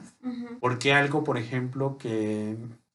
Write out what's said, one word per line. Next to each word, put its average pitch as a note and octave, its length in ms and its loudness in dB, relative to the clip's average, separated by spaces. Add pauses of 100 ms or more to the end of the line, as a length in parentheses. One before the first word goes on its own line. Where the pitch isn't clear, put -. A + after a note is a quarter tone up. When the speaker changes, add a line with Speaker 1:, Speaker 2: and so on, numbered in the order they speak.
(240)
Speaker 1:
Ujú. - 360 -8
Speaker 2:
Porque B2 340 4
algo, C#3+ 300 4
por C3 140 0
ejemplo, C3 600 -2
que, G#2+ 580 0 (400)